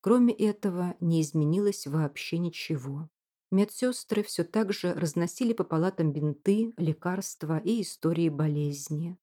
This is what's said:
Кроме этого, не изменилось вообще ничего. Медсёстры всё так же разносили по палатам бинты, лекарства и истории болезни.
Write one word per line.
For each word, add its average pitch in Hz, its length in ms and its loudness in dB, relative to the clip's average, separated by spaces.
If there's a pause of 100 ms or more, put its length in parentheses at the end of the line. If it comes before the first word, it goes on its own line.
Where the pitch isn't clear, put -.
Кроме 240 320 6
этого, 190 680 0
не 165 220 4
изменилось 160 640 0
вообще 151 520 -2
ничего. 151 720 -6 (400)
Медсёстры 214 720 0
всё 180 220 -2
так 202 280 0
же 180 220 -2
разносили 175 580 0
по 208 120 0
палатам 165 480 0
бинты, 196 640 0
лекарства 160 800 -2
и 214 240 0
истории 165 460 0
болезни. 151 960 -2